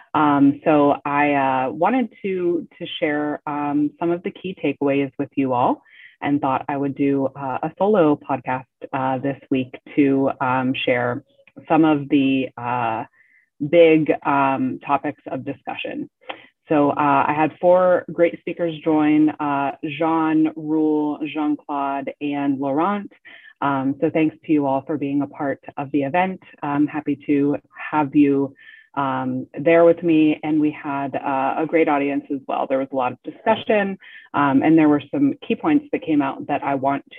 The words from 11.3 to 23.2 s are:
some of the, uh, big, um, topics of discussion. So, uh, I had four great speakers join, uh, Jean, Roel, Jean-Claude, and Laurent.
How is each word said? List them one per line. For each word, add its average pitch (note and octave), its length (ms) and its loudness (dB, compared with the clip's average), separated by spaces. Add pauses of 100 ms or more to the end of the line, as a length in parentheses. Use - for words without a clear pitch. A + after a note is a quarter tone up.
some D#3+ 160 4
of D3 240 2
the, C3+ 400 0 (100)
uh, A#2+ 460 -4 (640)
big, D#3+ 400 6 (160)
um, C3+ 600 0
topics C#3+ 440 -4
of C3+ 140 -8
discussion. - 680 -10 (600)
So, D3 220 2
uh, C#3 360 2
I D3 80 0
had D3+ 240 0
four F3+ 540 4
great E3+ 260 0
speakers E3+ 340 -6 (120)
join, D3+ 460 4
uh, C#3 400 -4 (280)
Jean, D#3 560 0
Roel, D3+ 720 -2
Jean-Claude, C#3+ 920 -4
and C#3+ 360 -4
Laurent. E3 540 -2 (480)